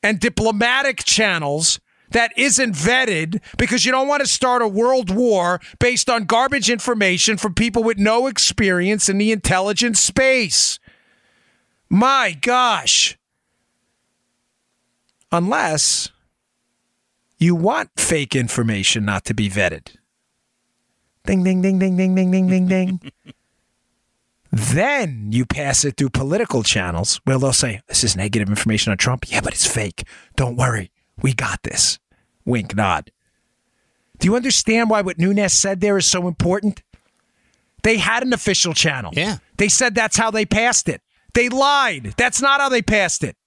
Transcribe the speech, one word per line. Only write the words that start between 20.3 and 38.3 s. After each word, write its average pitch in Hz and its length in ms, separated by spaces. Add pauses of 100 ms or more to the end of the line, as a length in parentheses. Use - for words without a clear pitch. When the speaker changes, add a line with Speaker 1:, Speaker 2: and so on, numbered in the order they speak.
Speaker 1:
Ding, 185 200
ding, 185 180
ding, 190 160
ding, 185 180
ding, 185 180
ding, 185 160
ding, 185 160
ding, 185 200
ding. 185 460 (120)
<laughs> - 80 (1200)
Then 139 760
you 120 140
pass 139 380
it 139 120
through 135 140
political 135 520
channels 90 640
where 131 160
they'll 131 120
say, 113 360
"This - 160
is 107 120
negative 101 320
information 107 440
on 92 60
Trump." 123 300
"Yeah, 95 120
but - 120
it's - 140
fake. - 380 (320)
Don't 123 200
worry. 117 360 (280)
We 135 140
got 101 300
this." - 340 (460)
Wink, 113 320
nod. 92 340 (1120)
Do 175 80
you 220 80
understand 233 540
why 214 120
what 185 160
Nunes 196 360
said 196 260
there 202 180
is 165 80
so 180 220
important? 190 560 (1000)
They 226 140
had 220 260
an 254 100